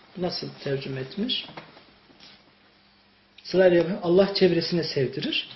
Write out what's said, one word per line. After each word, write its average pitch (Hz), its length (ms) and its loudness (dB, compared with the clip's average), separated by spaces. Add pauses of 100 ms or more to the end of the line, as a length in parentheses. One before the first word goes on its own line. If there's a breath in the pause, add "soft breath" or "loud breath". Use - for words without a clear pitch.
(160)
Nasıl 170 320 -6 (160)
tercüme 139 360 -6
etmiş? - 460 -6 (2000)
Sırayla 180 320 4
yapayım. 170 260 2
Allah 185 320 4
çevresine 165 500 2
sevdirir. 151 720 -4